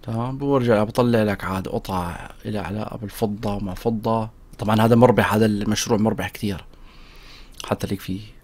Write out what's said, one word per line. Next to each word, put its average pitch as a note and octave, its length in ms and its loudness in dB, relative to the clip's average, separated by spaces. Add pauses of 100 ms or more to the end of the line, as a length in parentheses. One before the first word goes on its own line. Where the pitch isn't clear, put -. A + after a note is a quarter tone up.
تمام، A#2+ 340 -4
بورجع B2 460 4
بطلع A#2 400 2
لك G2+ 200 -2
عاد F#2 240 -4
قطع F2+ 640 -6 (160)
إلى G#2 140 -6
علاقة G2+ 380 -8
بالفضة G#2 560 -4
وما G2+ 200 -6
فضة. A2+ 560 -2 (300)
طبعًا A2 220 2
هذا A#2 140 6
مربح، G#2+ 380 6
هذا A2 120 4
المشروع G#2 540 0
مربح G#2+ 300 0
كتير، G2+ 360 -6 (1000)
حتى - 220 -4
ليك G2 120 -4
فيه F#2+ 220 -8 (220)